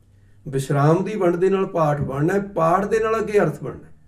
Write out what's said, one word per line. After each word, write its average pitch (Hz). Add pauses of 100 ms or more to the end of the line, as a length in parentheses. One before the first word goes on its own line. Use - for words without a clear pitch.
(480)
ਵਿਸਰਾਮ 147
ਦੀ 214
ਵੰਡ 175
ਦੇ 185
ਨਾਲ 190
ਪਾਠ 151
ਬਣਨਾ 139
ਹੈ, 202
ਪਾਠ 180
ਦੇ 220
ਨਾਲ 220
ਅੱਗੇ 208
ਅਰਥ 156
ਬਣਨਾ 123
ਹੈ। - (140)